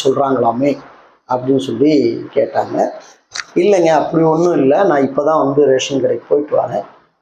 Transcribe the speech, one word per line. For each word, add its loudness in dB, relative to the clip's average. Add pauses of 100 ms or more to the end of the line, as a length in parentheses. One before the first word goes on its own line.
சொல்றாங்களாமே 0 (500)
அப்படின்னு 0
சொல்லி 0 (100)
கேட்டாங்க. -2 (680)
"இல்லைங்க, 2
அப்படி 2
ஒண்ணும் 2
இல்லை, 2
நான் 2
இப்பதான் 0
வந்து 2
ரேஷன் 0
கடைக்கு -2
போயிட்டு 0
வரேன், -2 (380)